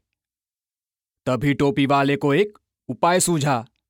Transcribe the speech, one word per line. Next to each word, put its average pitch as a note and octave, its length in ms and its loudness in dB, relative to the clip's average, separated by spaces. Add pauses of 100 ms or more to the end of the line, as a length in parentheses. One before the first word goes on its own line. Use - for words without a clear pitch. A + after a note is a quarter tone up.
(1300)
तभी B2+ 280 -2
टोपी C#3+ 320 0
वाले C#3 300 2
को C#3 180 0
एक G#3 240 0 (300)
उपाय E3+ 320 0
सूझा। C#3+ 460 -2 (240)